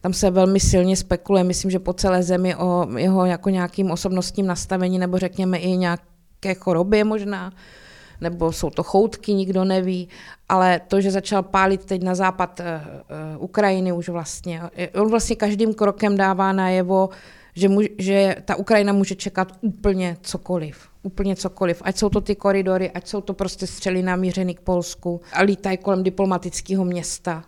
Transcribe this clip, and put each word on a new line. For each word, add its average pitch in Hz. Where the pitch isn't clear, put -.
Tam 185
se 190
velmi 190
silně 185
spekuluje, 185
myslím, 180
že 185
po 180
celé 185
zemi 180
o 175
jeho 185
jako 185
nějakým 185
osobnostním 185
nastavení 185
nebo 180
řekněme 185
i 180
nějaké 180
chorobě 190
možná, 202
nebo 170
jsou 160
to -
choutky, 208
nikdo 190
neví, 185
ale 185
to, 196
že 196
začal 190
pálit 190
teď 185
na 185
západ, 185
eh, 175
eh, 156
Ukrajiny 190
už 170
vlastně, 170
eh, 175
on 208
vlastně 226
každým 208
krokem 202
dává 190
najevo, 190
že 196
mu-, 208
že 196
ta 196
Ukrajina 202
může 196
čekat 190
úplně 185
cokoliv, 165
úplně 196
cokoliv, 180
ať 190
jsou 208
to 208
ty 202
koridory, 190
ať -
jsou 208
to 190
prostě 185
střely 185
namířený 185
k -
Polsku 175
a 180
lítají 196
kolem 190
diplomatického 185
města 170